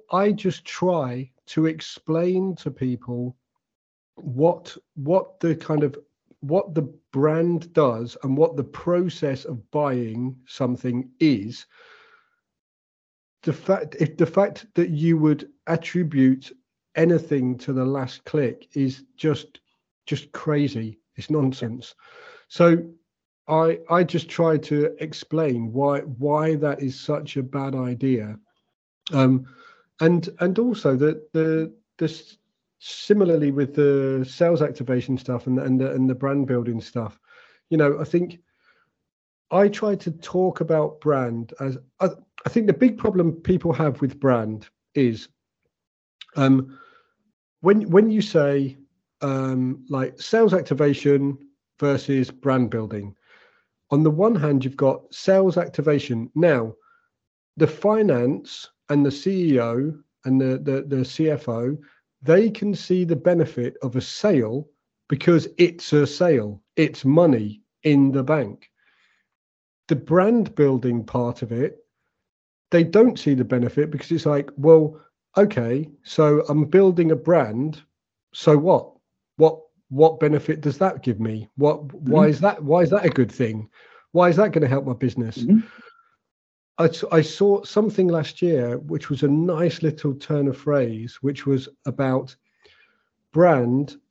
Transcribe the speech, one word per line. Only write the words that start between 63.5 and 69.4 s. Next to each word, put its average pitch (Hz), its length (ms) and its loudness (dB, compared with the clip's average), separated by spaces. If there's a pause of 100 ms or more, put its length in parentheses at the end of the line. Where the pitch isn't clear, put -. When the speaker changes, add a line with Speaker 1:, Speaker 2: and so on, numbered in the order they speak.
Speaker 1:
of 123 140 -6
a 127 60 -2
sale 139 640 -2 (420)
because 156 380 2 (100)
it's 175 340 0
a 147 160 4
sale, 127 540 0 (140)
it's 147 280 -2
money 135 580 2 (220)
in 139 280 4
the 131 120 -2
bank. 131 480 -4 (1160)